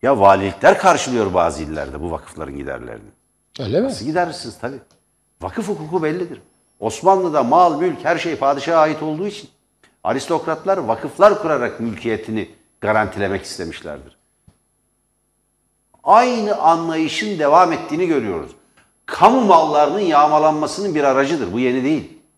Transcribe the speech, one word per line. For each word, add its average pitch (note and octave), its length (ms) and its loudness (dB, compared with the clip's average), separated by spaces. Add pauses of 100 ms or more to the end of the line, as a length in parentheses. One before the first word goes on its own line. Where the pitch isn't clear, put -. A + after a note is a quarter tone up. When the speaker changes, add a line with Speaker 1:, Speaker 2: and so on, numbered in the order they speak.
Speaker 1:
Ya C3 180 2
valilikler G2 580 4
karşılıyor B2 560 0
bazı E2 300 0
illerde C#2+ 380 -8
bu E2+ 100 -8
vakıfların D2+ 460 -12
giderlerini. C2 520 -14 (500)
Speaker 2:
Öyle B2 200 -2
mi? B3+ 80 0
Speaker 1:
Nasıl A2+ 180 -8
giderirsiniz? D#3 560 -6
Tabii. C3 180 -10 (640)
Vakıf - 260 -8
hukuku D#3+ 360 -6
bellidir. E3+ 380 -6 (380)
Osmanlı'da E3 640 0
mal, D#3 360 4
mülk, E3 260 -4
her E3 120 0
şey D#3+ 180 -4
padişaha C#3+ 460 0
ait D#3 220 0
olduğu D#3 240 -6
için - 220 -12 (540)
aristokratlar D#3+ 760 -4
vakıflar D#3 640 2
kurarak C3+ 380 -2
mülkiyetini A2 680 -6 (320)
garantilemek G2+ 640 -2
istemişlerdir. D2+ 760 -14 (1900)
Aynı G#3+ 540 2
anlayışın E3 840 -2
devam D#3+ 340 4
ettiğini D#3+ 340 -4
görüyoruz. G2+ 440 -4 (560)
Kamu A#3+ 340 4
mallarının D#3+ 580 4
yağmalanmasının D3+ 960 2
bir D3+ 80 0
aracıdır. C3+ 500 0
Bu A#2 60 -2
yeni B2+ 240 0
değil. C#3 340 -4 (200)